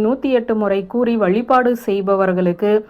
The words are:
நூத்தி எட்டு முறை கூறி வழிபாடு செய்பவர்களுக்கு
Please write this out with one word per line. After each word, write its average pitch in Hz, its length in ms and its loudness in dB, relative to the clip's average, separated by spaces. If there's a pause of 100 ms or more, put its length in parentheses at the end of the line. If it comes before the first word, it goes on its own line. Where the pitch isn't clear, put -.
நூத்தி 262 260 -2 (100)
எட்டு 233 220 -4
முறை 196 180 0 (120)
கூறி 240 220 0 (100)
வழிபாடு 240 480 2 (140)
செய்பவர்களுக்கு 190 840 0 (180)